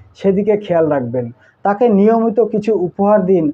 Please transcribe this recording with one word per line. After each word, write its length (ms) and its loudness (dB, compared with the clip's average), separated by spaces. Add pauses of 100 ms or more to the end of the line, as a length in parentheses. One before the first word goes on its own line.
(140)
সেদিকে 420 0
খেয়াল 320 0
রাখবেন। 380 -4 (380)
তাকে 260 0
নিয়মিত 540 2
কিছু 360 -2
উপহার 460 0
দিন, 280 2